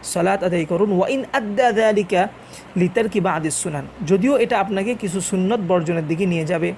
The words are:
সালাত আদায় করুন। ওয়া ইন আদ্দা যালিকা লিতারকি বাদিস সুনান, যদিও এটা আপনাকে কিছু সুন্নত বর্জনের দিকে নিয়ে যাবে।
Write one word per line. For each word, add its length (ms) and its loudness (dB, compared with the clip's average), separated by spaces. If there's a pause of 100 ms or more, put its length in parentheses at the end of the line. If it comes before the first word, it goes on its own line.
(140)
সালাত 340 2
আদায় 240 0
করুন। 260 2
ওয়া 180 2
ইন 60 -2 (180)
আদ্দা 280 0 (120)
যালিকা 420 2 (580)
লিতারকি 480 2
বাদিস 340 -2
সুনান, 240 -6 (240)
যদিও 240 4 (100)
এটা 200 0
আপনাকে 280 -2 (100)
কিছু 180 -4 (100)
সুন্নত 400 0
বর্জনের 420 2
দিকে 200 -2
নিয়ে 200 -2
যাবে। 260 0